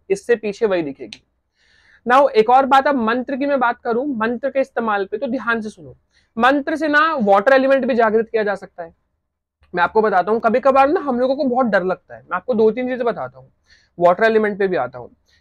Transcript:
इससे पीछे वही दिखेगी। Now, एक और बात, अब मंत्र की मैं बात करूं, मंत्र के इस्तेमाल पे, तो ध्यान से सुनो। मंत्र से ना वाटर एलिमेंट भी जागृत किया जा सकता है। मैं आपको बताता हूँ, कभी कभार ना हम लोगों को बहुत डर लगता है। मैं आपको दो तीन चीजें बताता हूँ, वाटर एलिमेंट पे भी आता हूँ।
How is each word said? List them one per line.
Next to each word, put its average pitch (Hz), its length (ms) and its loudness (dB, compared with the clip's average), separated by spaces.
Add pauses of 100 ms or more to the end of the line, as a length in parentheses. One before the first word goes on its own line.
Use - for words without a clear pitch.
(100)
इससे 214 260 -2
पीछे 220 300 -4
वही 185 160 -2
दिखेगी। 139 400 -14 (840)
Now, 262 240 4
एक 214 200 2
और 269 160 4
बात, 269 200 4
अब 285 80 0
मंत्र 247 420 -4
की 277 100 -4
मैं 277 140 0
बात 240 200 -2
करूं, 240 260 -4
मंत्र 240 440 -4
के 269 100 -2
इस्तेमाल 220 440 -4
पे, 214 140 -8
तो 269 80 -6
ध्यान 226 340 -4
से 214 80 -10
सुनो। 139 280 -20 (420)
मंत्र 285 380 2
से 302 120 -4
ना 302 340 2
वाटर 202 300 4
एलिमेंट 269 320 4
भी 254 100 0
जागृत 220 380 2
किया 220 100 0
जा 202 120 -4
सकता 185 280 -14
है। 170 120 -18 (800)
मैं 175 80 -2
आपको 208 200 2
बताता 190 300 0
हूँ, 226 80 0
कभी 233 200 0
कभार 269 280 4
ना 339 120 0
हम 254 200 -4
लोगों 262 160 0
को 302 80 -2
बहुत 254 220 0
डर 196 180 0
लगता 175 300 -6
है। 113 80 -20
मैं 156 140 -8
आपको 247 180 -6
दो 220 160 2
तीन 247 180 -4
चीजें 247 180 -6
बताता 135 320 -6
हूँ, 131 120 -20 (480)
वाटर 180 260 4
एलिमेंट 214 340 2
पे 196 100 0
भी 175 80 -2
आता 127 220 -6
हूँ। 117 180 -20 (240)